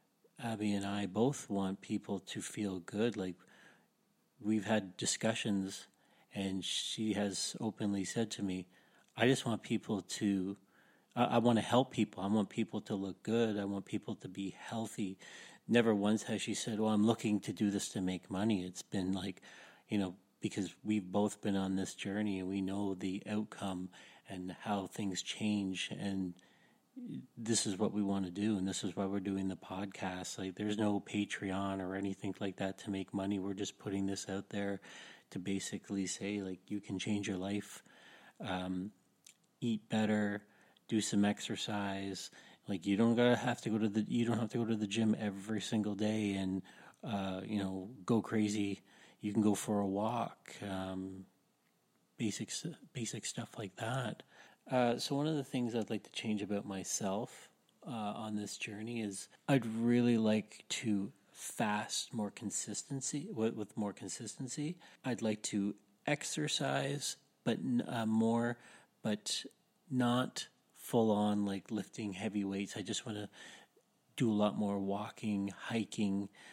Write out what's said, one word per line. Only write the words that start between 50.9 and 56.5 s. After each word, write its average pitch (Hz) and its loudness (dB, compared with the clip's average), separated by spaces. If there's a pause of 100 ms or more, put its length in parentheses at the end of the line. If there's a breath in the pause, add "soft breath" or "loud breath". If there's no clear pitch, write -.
basic 110 -2
s-, - -6 (260)
basic 113 -6
stuff - -8
like 104 -6
that. 117 -4 (480 soft breath)
Uh, 120 4
so - -2
one 143 2
of 156 2
the 139 0
things 123 0
I'd 110 0
like 113 -4
to - -20
change 107 0
about 101 -2